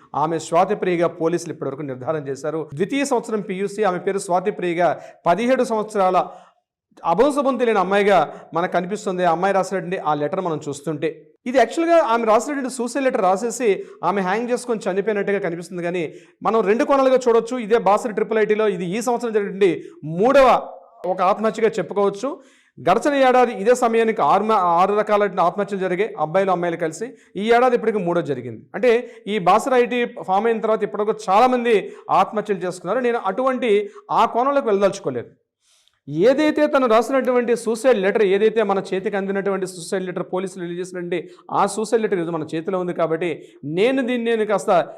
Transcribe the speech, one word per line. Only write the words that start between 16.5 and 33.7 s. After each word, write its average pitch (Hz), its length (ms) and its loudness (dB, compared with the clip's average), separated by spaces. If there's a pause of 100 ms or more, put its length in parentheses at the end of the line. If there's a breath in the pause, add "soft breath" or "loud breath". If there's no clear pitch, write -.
రెండు 214 240 2
కోణాలుగా 262 340 4 (100)
చూడొచ్చు. 233 280 2
ఇదే 226 220 0
బాసర 208 320 2
ట్రిపుల్ 214 280 -2
ఐటీలో 214 300 2
ఇది 185 300 -4
ఈ - 20 -4
సంవత్సరం 240 320 -4
జరిగినటువంటి 196 520 0 (200 loud breath)
మూడవ 220 640 4 (380)
ఒక 185 160 -2
ఆత్మహత్యగా 214 460 2
చెప్పుకోవచ్చు. 202 720 -2 (400 soft breath)
గడిచిన 226 340 2
ఏడాది 254 380 4
ఇదే 202 220 2
సమయానికి 226 480 0
ఆరు 170 200 4
మ-, 220 100 0
ఆరు 185 420 4
రకాల 208 280 2 (180)
ఆత్మహత్యలు 196 400 0
జరిగాయి, 185 380 -2
అబ్బాయిలు 185 320 0
అమ్మాయిలు 175 260 0
కలిసి. 160 320 -6 (280 soft breath)
ఈ 214 160 0
ఏడాది 247 220 4
ఇప్పటికి 214 240 0
మూడో 170 240 0
జరిగింది. 120 520 -8
అంటే 240 360 2 (160 loud breath)
ఈ 208 120 -2
బాసర 220 360 2
ఐటీ 240 300 2
ఫామ్ 208 420 -2
అయిన 226 140 0
తర్వాత 214 220 0
ఇప్పటివరకు 208 360 -2 (120)
చాలామంది 233 600 4 (180 loud breath)
ఆత్మహత్యలు 196 480 0
చేసుకున్నారు. 180 420 -4
నేను 233 260 0
అటువంటి 214 640 0 (200 loud breath)